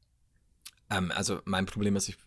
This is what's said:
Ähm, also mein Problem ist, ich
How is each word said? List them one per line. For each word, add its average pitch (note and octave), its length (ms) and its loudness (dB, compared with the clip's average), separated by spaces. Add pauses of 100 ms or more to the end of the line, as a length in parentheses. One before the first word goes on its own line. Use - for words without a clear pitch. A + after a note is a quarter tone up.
(920)
Ähm, F#2 240 2
also G2 300 0
mein F#2+ 220 0
Problem G2+ 300 2
ist, G2 120 0
ich G#2 80 -10 (100)